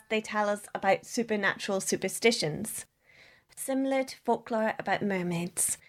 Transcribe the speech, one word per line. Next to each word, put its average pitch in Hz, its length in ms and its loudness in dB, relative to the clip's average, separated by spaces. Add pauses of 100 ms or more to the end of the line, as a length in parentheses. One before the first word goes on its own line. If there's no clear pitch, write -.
(100)
they 220 100 2
tell 214 280 0
us 208 140 -2 (140)
about 196 280 2
supernatural 208 760 0
superstitions. - 1040 0 (720)
Similar 269 480 0
to 262 200 -10
folklore 226 540 0
about - 240 -2
mermaids, 175 760 0 (120)